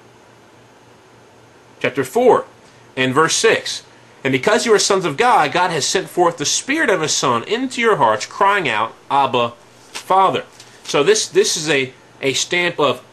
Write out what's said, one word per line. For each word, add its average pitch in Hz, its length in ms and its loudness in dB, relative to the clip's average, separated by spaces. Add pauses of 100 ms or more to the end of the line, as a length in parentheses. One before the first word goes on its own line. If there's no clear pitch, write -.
(1800)
Chapter 123 240 -4
four 233 400 2 (500)
and 131 180 -2
verse 151 220 2
six. - 480 0 (400)
"And 131 80 0
because 214 340 0
you 220 80 4
are 196 60 4
sons 190 240 0
of 147 140 -4
God, 202 340 2
God 175 180 0
has 165 160 -4
sent 170 240 -2
forth 170 280 0
the 147 80 -4
Spirit 294 440 -2
of 185 120 0
his 151 120 -2
Son 120 300 0
into 247 380 -4
your 220 160 2
hearts, 110 280 2
crying 196 440 0
out, 110 240 -2 (180)
'Abba, 123 420 0 (380)
Father.'" 185 540 0 (400)
So 151 180 0
this, 208 240 2
this 185 280 0
is 156 140 -6
a, 135 240 -2 (280)
a 135 120 -2
stamp 175 460 -4
of 139 220 0 (120)